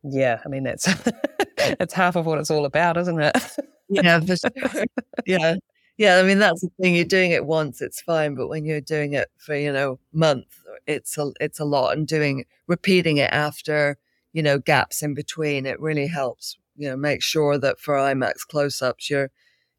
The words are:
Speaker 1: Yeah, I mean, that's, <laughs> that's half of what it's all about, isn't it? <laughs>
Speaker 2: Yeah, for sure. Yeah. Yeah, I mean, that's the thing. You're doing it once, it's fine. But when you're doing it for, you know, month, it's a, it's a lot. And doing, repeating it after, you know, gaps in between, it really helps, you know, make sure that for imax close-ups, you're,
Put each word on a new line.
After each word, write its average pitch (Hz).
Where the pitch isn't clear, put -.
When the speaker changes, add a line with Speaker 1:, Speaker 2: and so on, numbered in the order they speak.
Speaker 1:
Yeah, 135
I 147
mean, 135
that's, -
<laughs> -
that's 175
half 180
of 165
what 160
it's 151
all 151
about, 165
isn't 175
it? 147
<laughs> -
Speaker 2:
Yeah, 175
for 180
sure. 247
Yeah. 165
Yeah, 202
I 185
mean, 196
that's 175
the 180
thing. 180
You're 175
doing 180
it 147
once, 156
it's 120
fine. 151
But 123
when 156
you're 151
doing 147
it 139
for, -
you 143
know, 135
month, 156
it's -
a, 147
it's 156
a 151
lot. 143
And 151
doing, 143
repeating 170
it 139
after, 147
you 160
know, 143
gaps -
in 147
between, 147
it 131
really 147
helps, 143
you 147
know, 131
make 143
sure 147
that 135
for 147
imax 135
close-ups, 143
you're, 139